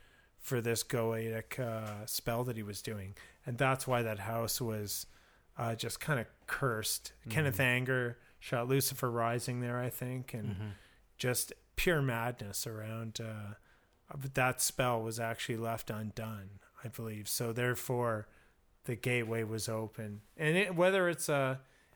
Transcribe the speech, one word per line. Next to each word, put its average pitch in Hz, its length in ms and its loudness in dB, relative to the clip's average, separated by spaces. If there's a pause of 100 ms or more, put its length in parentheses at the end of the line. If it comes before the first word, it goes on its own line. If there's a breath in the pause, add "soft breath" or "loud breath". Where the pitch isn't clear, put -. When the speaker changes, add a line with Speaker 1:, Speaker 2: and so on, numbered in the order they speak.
(400 soft breath)
Speaker 1:
for 123 220 0
this 113 220 0
Goetic, 113 760 -2
uh, 110 460 -4
spell 120 380 -2
that 123 120 -2
he 110 80 -4
was 101 180 -6
doing. 101 340 -6 (300 loud breath)
And 123 120 -4
that's 131 300 4
why 123 160 4
that 107 160 -2
house 113 420 0
was, 107 460 -2 (500 soft breath)
uh, 117 180 0
just 113 240 -4
kinda 131 260 0 (220)
cursed. - 760 0
Speaker 2:
Mm-hmm. - 100 -12
Speaker 1:
Kenneth 143 280 2
Anger 123 580 4 (220 soft breath)
shot 123 280 0
Lucifer 135 420 2
Rising 120 520 2
there, 123 180 -2
I 123 100 -2
think, 127 460 -6
and 107 200 -4
Speaker 2:
Mm-hmm. 104 120 -4 (500 loud breath)
Speaker 1:
just - 360 0 (220)
pure 165 260 4
madness 117 680 -2
around, 110 520 -6
uh, 107 360 -8 (600 soft breath)
but 135 200 -6
that 127 260 2
spell 123 400 2
was 110 180 -4
actually 117 380 -2
left 113 320 -4
undone, 107 600 -6 (340)
I - 60 -8
believe. 107 380 -8
So 120 260 -2
therefore, 120 760 0 (580 soft breath)
the 123 100 -2
gateway 117 480 2
was 110 260 -2
open. 110 520 -4 (160)
And 160 200 4
it, 185 180 2
whether 180 340 6
it's, 165 200 0
uh, 135 280 4 (380 soft breath)